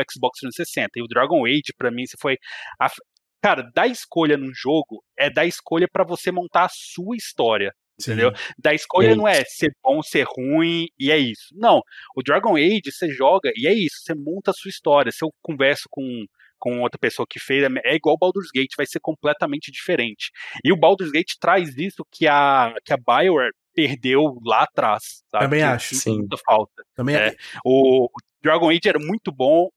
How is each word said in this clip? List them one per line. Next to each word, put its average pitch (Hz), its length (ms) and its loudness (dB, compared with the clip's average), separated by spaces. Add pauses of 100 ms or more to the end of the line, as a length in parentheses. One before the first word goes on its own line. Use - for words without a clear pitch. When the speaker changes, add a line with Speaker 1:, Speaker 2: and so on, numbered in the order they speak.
Speaker 1:
Xbox 127 320 -6
trezentos 127 200 -12
e 175 40 -6
sessenta. 123 360 -6
E - 20 -6
o 117 60 -8
Dragon 135 400 0
Age, 143 280 -2
pra 123 140 -2
mim, 120 140 -8
isso - 180 -14
foi 135 160 -2 (420)
a 127 60 0
f-, - 160 -4 (400)
cara, 143 320 2
dar 180 140 2
escolha 160 500 0
num 135 160 -8
jogo 143 500 -2 (140)
é 143 100 2
dar 151 200 0
escolha 175 440 -2
pra 190 120 0
você 175 280 -4
montar 180 340 0
a 180 60 -4
sua 196 440 -12
história, 110 580 -2 (260)
Speaker 2:
Sim. - 120 -8
Speaker 1:
entendeu? 113 200 2 (280)
Dar 151 160 2
escolha 190 380 2
Speaker 3:
É - 20 8
Speaker 1:
não 214 120 2
é 165 140 4
Speaker 3:
isso. - 140 -8
Speaker 1:
ser 160 160 -2 (120)
bom, 143 200 0
ser 139 240 -2 (100)
ruim, 165 480 0 (140)
e 135 100 -2
é 156 80 4
isso. 120 360 -2
Não, 190 280 4 (340)
o 131 60 -6
Dragon 190 340 2
Age, 165 360 2
você 175 180 -6
joga, 135 460 2
e 117 120 -4
é 190 60 4
isso, 202 300 -2
você 170 100 -8
monta 160 380 -4
a - 20 -2
sua - 160 -10
história. 143 420 2
Se - 140 -8
eu - 40 -4 (120)
converso 139 480 -2
com, 123 360 -10 (320)
com 123 240 -6
outra 123 160 -4
pessoa 117 320 -4
que - 120 -16
fez, 135 220 0
é, 135 40 2 (160)
é 135 120 0
igual 156 220 0
Baldur's 185 380 -2
Gate, 135 220 -2
vai 143 80 -2
ser - 160 -8
completamente 147 680 -4
diferente. 127 600 -4 (320)
E 131 80 4
o 190 80 4
Baldur's 185 320 4
Gate 160 260 -2
traz 170 400 0
isso 175 320 -8
que - 160 -2
a, 139 480 4 (120)
que 143 80 0
a 139 40 0
BioWare 127 540 2 (240)
perdeu 135 680 2
lá 113 180 4
atrás, - 680 -2
sabe? 107 140 0
Speaker 2:
Também 147 180 2
Speaker 1:
Que 151 60 2
Speaker 2:
acho. 127 280 -2
Speaker 1:
eu 131 40 -4
sinto - 40 -8 (100)
Speaker 3:
Sim. 107 60 -2
Speaker 1:
muita 104 260 -8
falta. 110 380 0 (120)
Speaker 2:
Também 135 220 -2
Speaker 1:
É. 107 100 2
Speaker 2:
a- 107 60 -2 (320)
Speaker 1:
O, 131 400 6
o - 40 -6 (320)
Dragon 160 280 2
Age 170 180 2
era 175 120 2
muito 175 300 -6
bom, 151 480 2